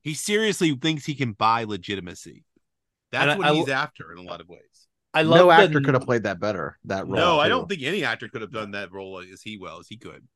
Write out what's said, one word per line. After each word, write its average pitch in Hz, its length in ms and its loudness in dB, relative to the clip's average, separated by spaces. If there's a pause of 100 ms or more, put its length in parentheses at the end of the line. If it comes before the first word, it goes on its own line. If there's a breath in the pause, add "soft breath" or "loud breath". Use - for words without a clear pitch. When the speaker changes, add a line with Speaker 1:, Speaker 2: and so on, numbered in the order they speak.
Speaker 1:
He 156 120 -8
seriously 202 600 0
thinks 160 300 -4
he 147 100 -6
can 123 180 -4
buy 113 320 2
legitimacy. 90 760 -10 (680)
That's 131 120 0
Speaker 2:
And 147 80 2
I, 175 60 0
Speaker 1:
what 156 100 0
Speaker 2:
I 151 60 4
Speaker 1:
he's 156 160 0
Speaker 2:
l- 135 60 -2
Speaker 1:
after 135 360 -8
in 85 60 -18
a 90 60 -16
lot 87 180 -14
of 82 60 -20
ways. - 400 -20 (260)
Speaker 2:
I 156 100 2
love 165 160 8
Speaker 3:
No 180 80 10
Speaker 2:
the 170 60 8
Speaker 3:
actor 160 280 6
could 139 120 2
have 123 120 0
played 120 180 0
that 95 160 -4
better, 90 460 -6
that 95 200 -6
role, 95 120 -6
Speaker 1:
No, 165 220 2
I 147 60 2
Speaker 3:
too. - 40 2
Speaker 1:
don't 220 200 -2
think 170 140 -8
any 170 220 -4
actor 113 240 -6
could 113 120 -10
have 98 120 -10
done 107 180 -8
that 101 220 -10
role 95 260 -12
as 92 220 -18
he 107 160 -12
well 87 220 -14
as 87 80 -20
he 107 100 -18
could. 78 280 -20 (100)